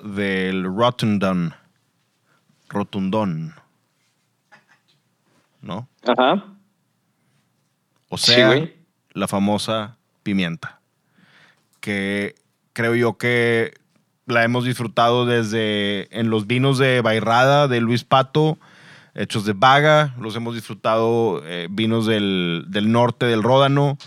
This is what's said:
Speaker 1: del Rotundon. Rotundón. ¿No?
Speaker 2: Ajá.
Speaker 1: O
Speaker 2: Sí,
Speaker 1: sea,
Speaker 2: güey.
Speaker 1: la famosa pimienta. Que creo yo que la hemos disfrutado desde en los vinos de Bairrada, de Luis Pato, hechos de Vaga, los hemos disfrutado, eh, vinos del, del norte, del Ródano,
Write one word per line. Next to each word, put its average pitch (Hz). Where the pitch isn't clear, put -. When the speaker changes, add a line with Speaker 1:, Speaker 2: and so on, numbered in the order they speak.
Speaker 1:
del 95
Rotundon. 95
Rotundón. 95
¿No? 101
Speaker 2:
Ajá. 131
Speaker 1:
O -
Speaker 2:
Sí, -
Speaker 1:
sea, 123
Speaker 2:
güey. 147
Speaker 1:
la 98
famosa 104
pimienta. 92
Que 101
creo 117
yo 120
que 117
la 117
hemos 120
disfrutado 120
desde 107
en 117
los 110
vinos 127
de 127
Bairrada, 120
de 120
Luis 117
Pato, 151
hechos 101
de 107
Vaga, 143
los 110
hemos 117
disfrutado, 113
eh, 87
vinos 110
del, 95
del 104
norte, 120
del 113
Ródano, 139